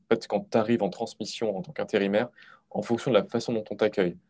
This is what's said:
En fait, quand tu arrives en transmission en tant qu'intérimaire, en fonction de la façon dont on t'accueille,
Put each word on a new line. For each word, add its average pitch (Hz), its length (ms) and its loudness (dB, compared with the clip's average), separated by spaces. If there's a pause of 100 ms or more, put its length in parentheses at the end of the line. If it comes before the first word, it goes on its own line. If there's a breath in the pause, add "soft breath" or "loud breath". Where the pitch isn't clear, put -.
En 117 100 2
fait, 113 100 -2
quand 98 240 -4
tu - 80 0
arrives 113 240 2
en 101 80 2
transmission 110 680 -6
en 92 60 -4
tant - 120 -14
qu'intérimaire, 104 560 0 (420 loud breath)
en 101 100 -2
fonction 117 300 0
de 110 60 6
la 98 80 4
façon 120 280 -4
dont 107 160 -2
on 104 60 -6
t'accueille, 190 420 2 (120)